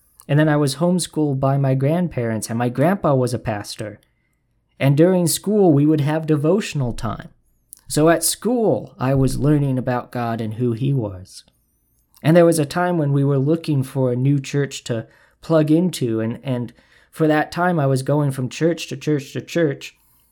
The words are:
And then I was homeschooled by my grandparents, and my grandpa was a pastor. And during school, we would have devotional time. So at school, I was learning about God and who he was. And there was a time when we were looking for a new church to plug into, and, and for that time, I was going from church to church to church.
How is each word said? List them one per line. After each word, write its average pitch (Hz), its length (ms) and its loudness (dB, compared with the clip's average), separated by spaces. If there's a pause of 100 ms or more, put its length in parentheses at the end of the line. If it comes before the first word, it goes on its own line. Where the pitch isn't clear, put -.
(280)
And 151 120 2
then 156 100 4
I 147 80 2
was 135 200 0
homeschooled 156 600 0
by 135 180 2
my 135 180 2
grandparents, 135 720 -2
and 113 80 -4
my 123 120 0
grandpa 160 440 2
was 127 200 0
a - 60 -4
pastor. 104 640 -10 (800)
And 139 180 2
during 175 300 4
school, 190 440 2
we 143 140 4
would 151 160 2
have 156 240 -2
devotional 151 680 0
time. - 360 -8 (580)
So 156 220 2
at 160 140 2
school, 202 720 -2
I 127 160 0
was 131 260 2
learning 139 380 2
about 123 340 -4
God 117 300 -4
and 110 140 -6
who 120 180 0
he 131 180 -2
was. 101 520 -6 (800)
And 160 120 4
there 170 100 8
was 165 140 4
a 143 60 0
time 180 320 -2
when 147 160 0
we 139 100 2
were 139 140 2
looking 147 460 0
for 131 280 -2
a 123 60 -2
new 139 220 2
church 139 460 -6
to 113 220 -6 (340)
plug 156 280 2
into, 147 500 0
and, 113 240 -4
and 123 300 -6 (380)
for 156 160 0
that 151 240 0
time, 175 280 0
I 139 60 0
was 135 160 0
going 143 300 0
from 131 180 -6
church - 380 -2
to 123 100 -10
church 143 360 -4
to 143 80 -8
church. 147 540 -4 (360)